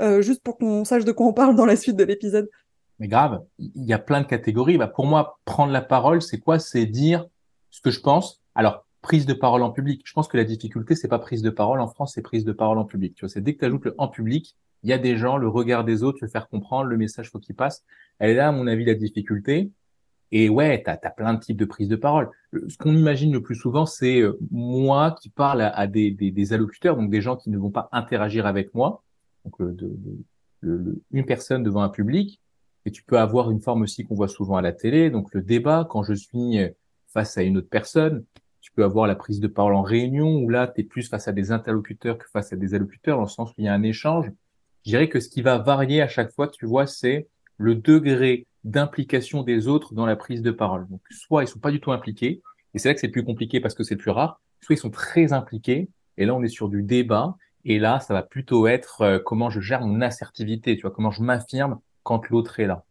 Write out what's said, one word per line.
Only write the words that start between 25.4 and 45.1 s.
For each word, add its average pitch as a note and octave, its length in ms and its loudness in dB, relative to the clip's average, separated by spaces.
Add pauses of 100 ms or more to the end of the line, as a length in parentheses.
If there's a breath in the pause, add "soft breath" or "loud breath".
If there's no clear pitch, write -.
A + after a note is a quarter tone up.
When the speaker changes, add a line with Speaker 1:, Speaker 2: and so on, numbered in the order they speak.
Speaker 2:
à, G#2+ 80 2
à G2+ 160 -2
des, G#2 240 0
des, G2 220 -2
des G2 220 -2
allocuteurs, A2+ 440 0
donc G#2+ 140 -2
des G#2+ 100 0
gens B2 140 -4
qui A2 160 -10
ne G2+ 80 -2
vont G2+ 100 -4
pas A2 220 -6
interagir G#2+ 560 -2
avec G2 260 -2
moi. C3+ 300 -2 (400)
Donc, - 160 -18
le, F2+ 80 -4
de, F2+ 180 -10
de, - 320 -12 (440)
le, E2+ 160 -4
le, F2+ 240 -6 (100)
une C3 160 -2
personne C3 340 -2
devant G2+ 220 0
un G2 60 0
public. D3 520 -4 (440)
Et G#2 60 -6
tu - 120 -20
peux A#2+ 160 2
avoir A2+ 320 2
une G#2+ 100 -2
forme A2+ 220 -2
aussi G#2 200 -8
qu'on G#2+ 120 -8
voit G2+ 120 0
souvent G2 280 -4
à F#2 80 0
la E2+ 80 0
télé, D3 400 2
donc G#2 200 -6
le F#2+ 120 -4
débat, C#3 440 2
quand G#2+ 140 -4
je G#2 140 -2
suis, A#2+ 420 -4
euh, F#2 120 2 (440)
face G#2+ 240 -2
à F#2+ 60 2
une F#2+ 140 2
autre F2+ 120 -4
personne. D3+ 560 0 (360)
Tu - 100 -20
peux A2 120 2
avoir G#2 220 2
la G2 80 2
prise G2+ 260 -6
de G#2 80 -2
parole G2+ 280 2
en G2 80 2
réunion, C3 540 0
où A#2+ 120 0
là, B2 160 2
t'es B2 160 -6
plus A2+ 260 -8
face G#2+ 200 -8
à G#2 40 -4
des G2 200 -2
interlocuteurs A2+ 640 -4
que - 160 -20
face G#2 180 -6
à G2 40 -10
des F#2+ 180 -4
allocuteurs, G#2 440 -2
dans A2 60 0
le G2+ 60 -6
sens A#2 220 -10
où - 80 -20
il G#2+ 60 -4
y - 20 0
a G2+ 80 2
un G2+ 80 2
échange. C3 480 -2 (520)
Je G#2 60 -12
dirais D#3 180 4
que C#3+ 120 0